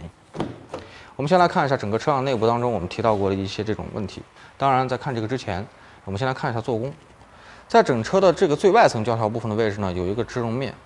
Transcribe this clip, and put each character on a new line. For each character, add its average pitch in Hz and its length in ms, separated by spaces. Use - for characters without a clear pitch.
应。 82 80
我 - 60
们 147 80
先 180 80
来 180 100
看 170 160
一 139 60
下 135 80
整 107 100
个 107 120
车 - 120
辆 135 140
内 139 100
部 110 120
当 117 120
中 120 120
我 104 80
们 85 100
提 - 140
到 110 120
过 98 140
的 98 60
一 98 100
些 101 180
这 104 120
种 85 180
问 104 140
题。 - 160
当 139 140
然， 131 180
在 127 80
看 135 160
这 117 80
个 107 60
之 127 100
前， 98 260
我 - 40
们 98 80
先 131 100
来 131 60
看 139 160
一 117 60
下 117 40
做 117 160
工。 123 160
在 233 140
整 120 220
车 185 160
的 185 140
这 185 160
个 143 60
最 190 160
外 214 140
层 120 160
胶 113 140
条 113 140
部 113 100
分 113 100
的 107 60
位 110 160
置 98 80
呢， 98 140
有 90 120
一 95 80
个 117 120
植 - 160
绒 113 100
面。 127 220